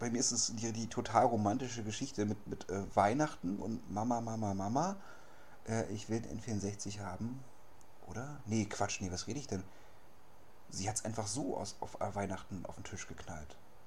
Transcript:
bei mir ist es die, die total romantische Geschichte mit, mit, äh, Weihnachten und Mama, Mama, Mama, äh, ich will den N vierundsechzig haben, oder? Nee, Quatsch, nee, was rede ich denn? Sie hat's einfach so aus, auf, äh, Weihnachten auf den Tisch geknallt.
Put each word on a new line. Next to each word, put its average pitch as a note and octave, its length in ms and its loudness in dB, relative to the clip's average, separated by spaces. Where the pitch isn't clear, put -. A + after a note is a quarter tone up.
bei A#2+ 100 0
mir A#2 80 2
ist - 140 4
es A#2 240 2
die, A2+ 160 0
die A2+ 160 -2
total A2+ 380 6
romantische A#2 580 4
Geschichte G#2 420 0
mit, G#2+ 220 0
mit, - 200 -6
äh, G2 160 0
Weihnachten G#2 600 6
und G#2+ 340 -4
Mama, A#2 280 2
Mama, A2+ 340 2
Mama, C3 420 2
äh, A2+ 240 2
ich G#2 160 -4
will A2+ 120 2
den - 120 -6
N G#2 80 -2
vierundsechzig G2+ 580 -2
haben, G#2 400 -4
oder? C#3 380 -6
Nee, G#2+ 180 4
Quatsch, - 360 0
nee, F#2 120 0
was F2+ 160 -2
rede A#2+ 100 0
ich C#3+ 80 -6
denn? F#2+ 160 0
Sie F#2+ 200 -2
hat's - 160 0
einfach G#2+ 240 -2
so B2 280 0
aus, - 240 -4
auf, - 200 -6
äh, G2+ 140 0
Weihnachten F#2+ 520 -2
auf - 80 -6
den - 100 -8
Tisch - 220 -6
geknallt. E2 500 -8